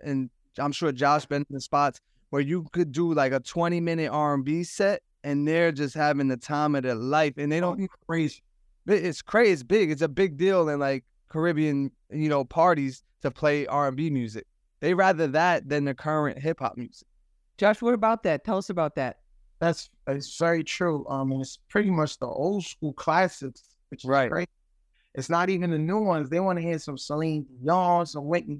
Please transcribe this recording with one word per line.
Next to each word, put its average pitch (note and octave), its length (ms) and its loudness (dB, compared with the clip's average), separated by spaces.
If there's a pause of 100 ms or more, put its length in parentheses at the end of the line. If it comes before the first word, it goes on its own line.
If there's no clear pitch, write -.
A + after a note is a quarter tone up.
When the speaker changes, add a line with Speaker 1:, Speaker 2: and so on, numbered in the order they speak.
Speaker 1:
and C3+ 260 -2 (280)
I'm C#3+ 140 -2
sure D3 200 -2
Josh C#3+ 340 2
been C#3+ 240 -4
in C#3 60 -10
the B2+ 60 -8
spots C#3+ 400 0 (280)
where C#3 120 0
you D#3+ 320 -2
could E3+ 180 0
do, E3 220 0
like, C3+ 200 2
a C3+ 60 0
twenty E3+ 400 -2
minute E3 300 -2
R D3 240 0
and C3+ 120 0
B D#3+ 180 0
set, G3 380 0 (220)
and C#3+ 240 0
they're E3 240 4
just C#3 220 -4
having D3 340 2
the C3 100 0
time D3 380 0
of C3 80 -2
their B2+ 120 0
life, C#3 420 0
and D3 140 -2
they D#3+ 80 0
don't F3+ 220 -2
Speaker 2:
Oh, F#3+ 60 -4 (200)
crazy. E3 340 -2 (460)
Speaker 1:
it, F#3 180 2
it's D#3+ 160 -4
crazy. G#3+ 300 4
It's C#3 120 -2
big. F3+ 280 2
It's D3 100 -4
a D#3+ 80 2
big D#3 280 0
deal F3+ 320 2
in, C#3+ 100 -2
like, C3+ 260 -2 (240)
Caribbean, D3+ 600 0 (180)
you D3+ 180 -2
know, C#3+ 160 2
parties D3 600 0 (180)
to C#3 100 -2
play D3 360 0
R C#3+ 200 0
and C3 80 -2
B D#3 140 -2
music. A#2 360 -4 (360)
They E3+ 120 2
rather F3 340 4
that D#3 420 2
than C#3+ 160 0
the C#3 80 -2
current D3+ 440 -2
hip D#3 220 -4
hop B2+ 160 -4
music. - 320 -14 (500)
Speaker 3:
Josh, G#3 240 2
what A#3 120 2
about A3 300 0
that? D#3 200 0
Tell F#3+ 140 -2
us G3+ 120 -4
about E3 260 -2
that. C3 240 -4 (400)
Speaker 2:
That's, E3 300 0 (180)
it's C#3 300 -6
very E3+ 260 2
true. D#3+ 440 -2
Um, C3+ 240 -2
and C3+ 100 -2
it's - 180 -12 (100)
pretty G3+ 220 2
much D#3 260 0
the C3 80 -6
old F3 400 -2
school - 280 -8
classics, E3 720 0 (260)
which - 140 -16
is B2+ 60 -4
Speaker 1:
Right. C3+ 200 4
Speaker 2:
great. F3 200 -2 (640)
It's C3+ 160 -6
not F3 200 2
even F3+ 200 0
the D#3+ 80 0
new E3+ 220 0
ones. D#3+ 300 0
They E3 100 0
wanna F#3 220 0
hear E3 180 -2
some C#3 180 -10
Celine D3+ 480 -4 (180)
Dion, F3 440 4
some D3 180 -10
Whitney D3 340 -2